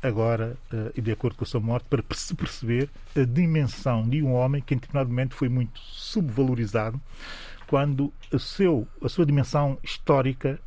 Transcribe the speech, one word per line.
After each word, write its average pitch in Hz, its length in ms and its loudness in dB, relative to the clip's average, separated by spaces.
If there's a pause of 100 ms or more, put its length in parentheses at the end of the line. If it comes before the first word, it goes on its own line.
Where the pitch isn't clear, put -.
agora, 117 560 0 (160)
eh, 110 220 -4
e 123 60 -4
de 110 100 0
acordo 113 240 -2
com - 80 -4
a - 40 -6
sua 123 120 -2
morte, 113 280 0
para 117 160 0 (120)
se - 180 -6
perceber 123 560 -2 (260)
a 143 80 4
dimensão 131 840 2
de 147 160 2
um 131 100 2
homem 131 280 2
que - 120 0
em 131 40 2
determinado 135 320 0
momento 127 260 -2
foi 131 140 0
muito 123 300 0
subvalorizado, 117 1200 0 (680)
quando 143 440 2 (200)
o 123 80 2
seu, 165 480 2 (160)
a - 60 0
sua 175 160 4
dimensão 143 580 2
histórica 135 840 2